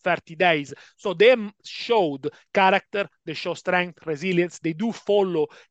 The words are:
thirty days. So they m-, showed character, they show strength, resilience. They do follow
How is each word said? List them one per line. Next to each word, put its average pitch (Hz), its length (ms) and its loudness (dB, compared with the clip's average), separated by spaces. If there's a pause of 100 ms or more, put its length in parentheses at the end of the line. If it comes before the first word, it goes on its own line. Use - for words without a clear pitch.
thirty 170 320 -4
days. 156 380 0 (240)
So 196 160 -6
they 208 180 6
m-, 214 220 0 (100)
showed 147 640 -2 (240)
character, 196 540 2 (180)
they 160 80 -10
show 170 200 -6
strength, 180 520 -4
resilience. 170 540 -2
They 165 140 -4
do 208 180 -4
follow 190 560 0 (240)